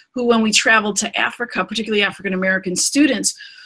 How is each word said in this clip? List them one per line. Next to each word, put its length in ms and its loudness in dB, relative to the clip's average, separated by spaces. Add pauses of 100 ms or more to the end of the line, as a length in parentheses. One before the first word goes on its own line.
(140)
who, 100 -2
when 180 4
we 100 2
traveled 460 2
to 200 -4
Africa, 460 -4
particularly 380 -2
African 320 -4
American 420 -2
students, 580 0 (320)